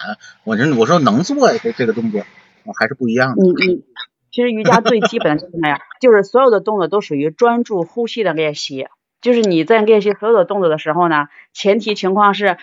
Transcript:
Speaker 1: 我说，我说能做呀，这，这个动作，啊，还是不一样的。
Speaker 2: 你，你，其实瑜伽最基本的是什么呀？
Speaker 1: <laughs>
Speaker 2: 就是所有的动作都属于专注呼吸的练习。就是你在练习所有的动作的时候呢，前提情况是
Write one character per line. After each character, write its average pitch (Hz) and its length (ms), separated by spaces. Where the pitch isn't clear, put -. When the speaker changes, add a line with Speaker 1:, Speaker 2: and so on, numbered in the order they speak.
Speaker 1:
我 110 140
说， 139 180
我 113 100
说 170 140
能 127 240
做 277 280
呀， 233 100
这， 233 100
这 247 140
个 220 80
动 226 180
作， 208 100
啊， - 580
还 110 80
是 135 60
不 127 160
一 113 40
样 123 220
的。 190 80
Speaker 2:
你， 180 80
你， 180 320
其 240 100
实 247 100
瑜 220 120
伽 233 180
最 226 200
基 226 180
本 151 180
的 - 60
是 - 80
什 170 80
么 156 80
呀？ 143 120
Speaker 1:
<laughs> - 100
Speaker 2:
就 254 100
是 202 120
所 240 180
有 269 80
的 202 100
动 208 180
作 170 100
都 196 140
属 160 140
于 147 160
专 233 320
注 190 200
呼 233 240
吸 226 160
的 170 100
练 151 220
习。 135 320
就 240 140
是 233 80
你 175 220
在 226 180
练 214 220
习 202 100
所 208 160
有 233 80
的 175 80
动 202 140
作 175 100
的 156 80
时 156 160
候 175 160
呢， 151 180
前 214 280
提 208 160
情 190 180
况 202 220
是 190 280